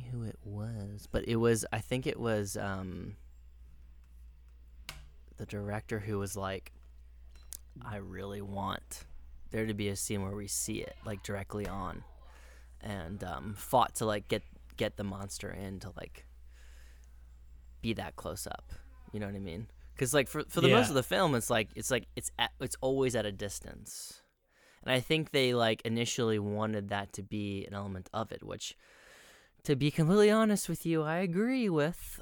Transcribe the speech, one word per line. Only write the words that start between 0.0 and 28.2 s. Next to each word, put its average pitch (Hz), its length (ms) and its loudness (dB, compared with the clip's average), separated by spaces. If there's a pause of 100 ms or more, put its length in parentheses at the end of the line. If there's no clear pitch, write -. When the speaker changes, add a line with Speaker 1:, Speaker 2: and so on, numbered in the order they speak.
Speaker 1:
who 120 140 -4
it 110 220 -6
was, 101 640 -6
but 107 160 0
it 117 80 2
was, 113 380 6
I 107 60 0
think 127 280 -2
it - 100 -2
was, 107 380 0
um, 95 600 -4 (2250)
the 120 80 -6
director 104 540 -2
who 104 180 0
was 98 180 -2
like, 95 360 -4 (1120)
"I 110 120 -6
really 98 440 -8
want 98 600 -6 (480)
there 110 140 0
to 110 80 -2
be 101 160 0
a 98 60 -2
scene 101 280 -2
where 95 120 -4
we 104 120 -6
see - 320 -2
it, - 160 -8 (100)
like, 104 180 -6
directly 101 440 -4
on," 90 360 -4 (800)
and, 98 420 -6
um, 87 300 -6
fought - 420 4
to, 117 100 0
like, 104 220 0
get, 110 160 0 (340)
get 110 200 -2
the 104 60 -6
monster 98 460 -6
in 95 320 -8
to, 92 140 -10
like, - 300 -12 (1600)
be 113 120 2
that - 220 -4
close - 320 -6
up. - 260 -10 (400)
You 107 60 -6
know 104 80 -2
what 101 80 -4
I 98 40 -6
mean? 98 280 -6 (280)
'Cause, 135 180 2
like, 139 140 6
for, - 200 -4
for - 140 2
the 139 80 10
most 240 160 10
Speaker 2:
Yeah. 214 40 0
Speaker 1:
of 151 60 0
the 127 80 6
film, 185 320 4
it's 117 140 0
like, 113 260 4
it's - 160 -4
like, 120 240 2
it's - 220 -6
at, 117 220 2
it's 131 220 -4
always 131 340 4
at 110 100 2
a 104 60 -2
distance. - 920 -10 (640)
And 123 80 0
I 131 80 4
think 156 320 2
they, 131 220 6
like, 113 300 4
initially 117 560 2
wanted 104 500 0
that 101 240 -2
to 101 100 -10
be 101 420 -4
an - 80 -12
element 98 400 -6
of 107 180 -2